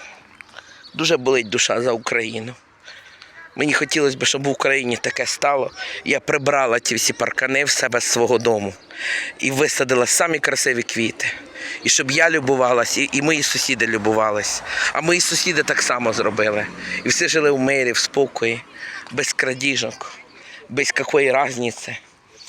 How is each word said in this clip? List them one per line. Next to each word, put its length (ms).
Дуже 220
болить 320
душа 340
за 100
Україну. 600
Мені 160
хотілося 440
б, 80
щоб 200
в 40
Україні 480
таке 300
стало. 440
Я 160
прибрала 580
ті 160
всі 180
паркани 520
в 60
себе 300
з 40
свого 340
дому. 360
І 120
висадила 560
самі 320
красиві 440
квіти. 440
І 40
щоб 220
я 200
любувалась, 680
і, 140
і 100
мої 200
сусіди 440
любувались. 760
А 80
мої 200
сусіди 420
так 200
само 300
зробили. 540
І 40
всі 200
жили 220
в 80
мирі, 340
в 60
спокої, 640
без 220
крадіжок, 800
без 300
якої 460
різниці, 540